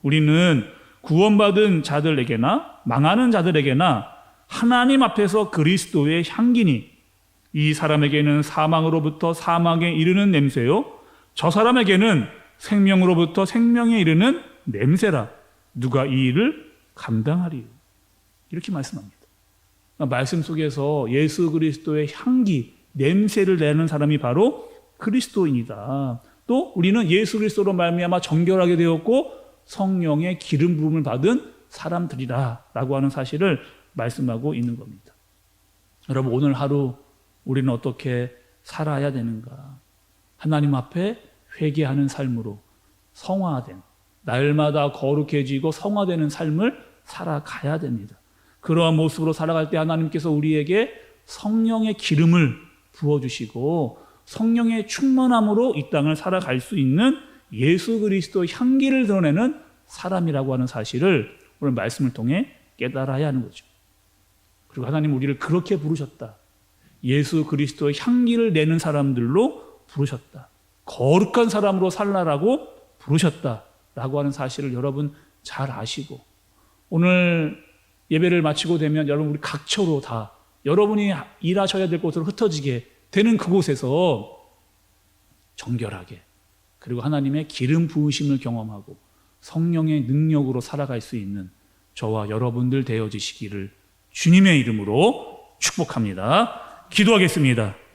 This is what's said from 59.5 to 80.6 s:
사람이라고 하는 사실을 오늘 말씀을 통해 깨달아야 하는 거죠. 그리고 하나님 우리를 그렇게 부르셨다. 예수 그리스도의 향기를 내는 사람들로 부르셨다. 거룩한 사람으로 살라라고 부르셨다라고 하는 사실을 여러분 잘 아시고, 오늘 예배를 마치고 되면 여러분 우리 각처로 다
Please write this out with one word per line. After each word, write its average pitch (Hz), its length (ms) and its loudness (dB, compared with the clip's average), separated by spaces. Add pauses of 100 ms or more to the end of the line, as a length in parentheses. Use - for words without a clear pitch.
사람이라고 160 680 -4
하는 127 140 0
사실을 127 720 -2 (220)
오늘 143 120 0
말씀을 120 400 -2
통해 147 380 -2 (260)
깨달아야 135 520 -4
하는 131 140 -2
거죠. - 220 -14 (1040)
그리고 123 200 -10
하나님 151 280 0
우리를 135 240 -2
그렇게 175 400 -2
부르셨다. 143 580 -8 (680)
예수 147 420 0
그리스도의 147 520 -2
향기를 233 540 2
내는 160 260 2
사람들로 143 1080 0
부르셨다. - 600 -8 (360)
거룩한 180 640 2
사람으로 196 400 0
살라라고 190 800 0 (300)
부르셨다라고 139 1200 -4
하는 143 120 -2
사실을 139 440 -6
여러분 139 400 -4 (280)
잘 135 280 -8
아시고, 117 500 -12 (720)
오늘 175 720 0 (480)
예배를 170 320 2
마치고 156 360 -2
되면 151 300 0
여러분 147 220 -2
우리 147 100 -4
각처로 160 600 -4
다 113 320 -10 (340)